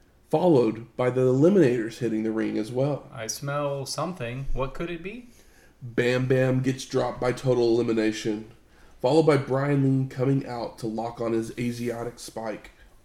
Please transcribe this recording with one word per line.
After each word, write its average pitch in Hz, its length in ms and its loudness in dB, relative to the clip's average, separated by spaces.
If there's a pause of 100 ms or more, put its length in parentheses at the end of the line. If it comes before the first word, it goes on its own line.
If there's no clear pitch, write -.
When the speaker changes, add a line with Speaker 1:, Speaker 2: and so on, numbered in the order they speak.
(300)
Speaker 1:
followed 131 560 4 (100)
by 127 140 0
the 127 120 2
Eliminators 127 760 4
hitting 110 240 -2
the 110 80 -2
ring 107 260 -2
as 107 140 -4
well. 135 420 -2
Speaker 2:
I 117 140 -10
smell 139 580 -6
something. 135 680 -8
What 135 220 -2
could 175 160 -8
it 170 120 -10
be? 226 280 -14 (520)
Speaker 1:
Bam 123 440 0
Bam 131 340 4
gets 131 240 -2
dropped 123 360 -2
by 127 120 2
Total 123 340 2
Elimination, 113 840 0 (480)
followed 151 260 4
by 151 100 6
Brian 135 680 2
Lee 131 60 -4
coming 135 380 0
out 117 320 -8
to 120 80 -6
lock 113 340 -6
on 113 120 -2
his 113 260 -2
Asiatic 120 600 -6
Spike - 540 -10 (320)